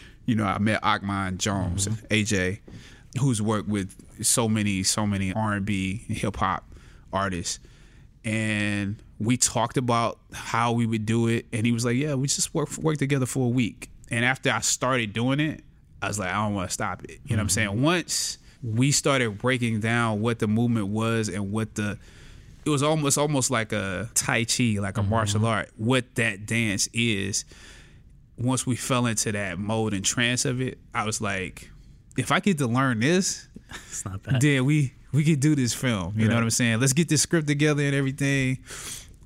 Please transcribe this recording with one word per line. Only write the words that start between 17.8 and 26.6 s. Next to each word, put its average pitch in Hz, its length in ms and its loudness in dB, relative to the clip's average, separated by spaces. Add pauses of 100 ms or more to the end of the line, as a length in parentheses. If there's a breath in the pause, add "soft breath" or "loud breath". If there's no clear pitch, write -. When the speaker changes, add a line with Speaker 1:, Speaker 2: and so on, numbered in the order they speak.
Speaker 1:
Once - 560 0 (240 soft breath)
we 123 300 2
started 127 480 2
breaking 120 400 0
down 113 420 0
what 117 180 0
the 113 80 2
movement 113 400 2
was 110 420 0
and 98 220 -4
what 110 240 -4
the, 104 220 -2 (680 loud breath)
it 147 40 0
was 143 140 2
almost, 151 340 2
almost 147 320 2
like 113 220 0
a 98 420 -2
Tai 117 320 0
Chi, 117 340 2
like 98 180 -4
a 101 40 0
Speaker 2:
Mm-hmm. 95 80 0
Speaker 1:
martial 107 360 2
art, 110 320 0
what 120 380 0
that 107 300 -2
dance 110 480 0